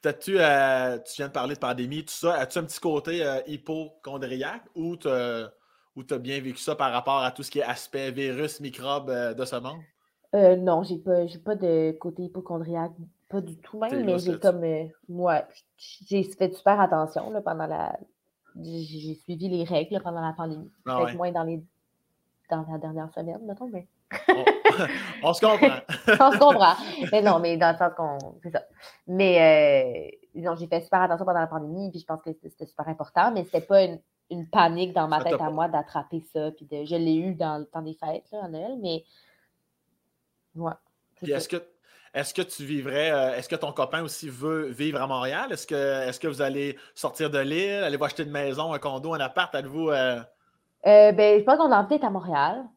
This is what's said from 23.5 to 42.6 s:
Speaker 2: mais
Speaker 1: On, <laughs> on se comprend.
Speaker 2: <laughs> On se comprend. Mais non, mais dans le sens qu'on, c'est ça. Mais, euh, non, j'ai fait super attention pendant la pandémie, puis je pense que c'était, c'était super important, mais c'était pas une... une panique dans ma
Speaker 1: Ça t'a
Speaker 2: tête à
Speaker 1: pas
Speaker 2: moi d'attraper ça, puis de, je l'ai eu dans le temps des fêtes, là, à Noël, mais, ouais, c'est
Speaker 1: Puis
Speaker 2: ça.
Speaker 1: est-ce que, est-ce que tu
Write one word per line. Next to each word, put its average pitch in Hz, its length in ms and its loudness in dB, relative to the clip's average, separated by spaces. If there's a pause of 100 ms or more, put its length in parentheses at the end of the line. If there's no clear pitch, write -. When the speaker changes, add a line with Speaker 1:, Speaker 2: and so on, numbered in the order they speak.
Speaker 2:
mais 185 200 -12 (420)
Speaker 1:
On, 370 160 2 (760)
<laughs> - 60 -
on 175 40 4
se - 80 0
comprend. 196 380 6 (100)
Speaker 2:
<laughs> 214 400 6
On - 20 4
se 208 60 0
comprend. 214 360 8 (380)
Mais 208 120 4
non, 185 160 6
mais 170 180 0
dans 170 140 4
le 165 60 -2
sens 175 200 2
qu'on, 151 200 -4 (260)
c'est 170 80 -12
ça. 165 120 -2 (440)
Mais, 156 1040 6 (240)
euh, 170 60 -10
non, 170 140 -2
j'ai 165 120 -10
fait 170 140 -2
super 180 200 2
attention 175 240 0
pendant 180 140 2
la 165 80 0
pandémie, 160 420 -8
puis 175 120 -12
je - 40 -20
pense 160 160 -8
que 165 120 -10
c'était, 160 160 -16
c'était - 180 -16
super 151 200 -10
important, 160 440 0
mais 196 140 -4
c'était 170 160 -2
pas 196 220 6
une... 170 160 -4 (300)
une 170 180 -8
panique 175 460 2
dans 160 140 0
ma 151 120 0
Speaker 1:
Ça 160 40 -4
t'a 170 80 -2
Speaker 2:
tête 143 100 0
à 156 40 -4
Speaker 1:
pas 156 60 -2
Speaker 2:
moi 156 160 -2
d'attraper 160 540 -4 (120)
ça, 156 180 -4
puis 156 140 -20
de, 147 200 -10
je 165 100 -6
l'ai 160 200 2
eu 180 180 -2
dans 156 240 -4
le 151 80 -10
temps 160 160 -12
des 156 140 -12
fêtes, 160 360 -8
là, 208 120 -10
à 185 40 -10
Noël, 180 320 -10
mais, 165 240 -6 (1500)
ouais, 165 160 -6 (440)
c'est - 100 -14
Speaker 1:
Puis 143 60 -4
Speaker 2:
ça. 139 60 0
Speaker 1:
est-ce - 120 -6
que, 175 140 -6 (500)
est-ce 143 200 -6
que 190 80 -4
tu 170 220 -8